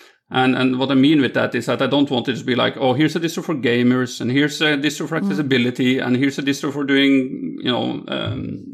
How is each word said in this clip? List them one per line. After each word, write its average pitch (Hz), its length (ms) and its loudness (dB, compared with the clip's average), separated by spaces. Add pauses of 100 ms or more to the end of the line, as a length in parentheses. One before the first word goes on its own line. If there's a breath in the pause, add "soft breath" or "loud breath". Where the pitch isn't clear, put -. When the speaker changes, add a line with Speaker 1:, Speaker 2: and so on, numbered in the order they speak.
(340 soft breath)
Speaker 1:
And, 131 220 2
and 127 240 0
what 131 120 0
I 139 40 4
mean 143 260 6
with 123 120 0
that 113 220 0
is 117 100 -4
that 120 160 0
I 135 60 0
don't 139 220 2
want 120 200 -2
it 117 80 -2
to - 80 -8
be 127 100 0
like, 117 220 0
"Oh, 127 160 2
here's 151 240 2
a - 20 -4
distro 165 240 -4
for 175 100 -4
gamers, 123 680 0
and 113 100 -2
here's 143 300 0
a 151 160 2
distro 147 320 -4
for 160 100 -2
Speaker 2:
Mm. - 60 -4
Speaker 1:
accessibility, 131 760 0
and 123 160 0
here's 135 240 0
a - 20 -4
distro 143 300 -2
for 143 140 -4
doing, 135 760 2
you 117 80 -2
know, 120 380 -2
um, - 560 -6 (100)